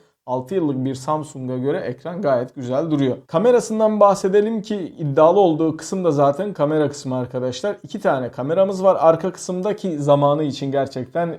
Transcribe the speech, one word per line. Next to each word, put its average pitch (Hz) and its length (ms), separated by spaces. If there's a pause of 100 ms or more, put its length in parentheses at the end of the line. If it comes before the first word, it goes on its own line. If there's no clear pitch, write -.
(260)
altı 127 300
yıllık 139 300
bir 131 100
Samsung'a 135 640
göre 139 200
ekran 165 440
gayet 131 340
güzel 139 360
duruyor. 135 260 (100)
Kamerasından 220 720
bahsedelim 202 600
ki 202 360
iddialı 156 420
olduğu 160 380
kısım 190 260
da 165 80
zaten 143 420
kamera 151 360
kısmı 131 260
arkadaşlar. 127 680
İki 202 160
tane 131 320
kameramız 185 520
var. 185 160
Arka 165 320
kısımdaki 185 680
zamanı 143 440
için 139 280
gerçekten 139 680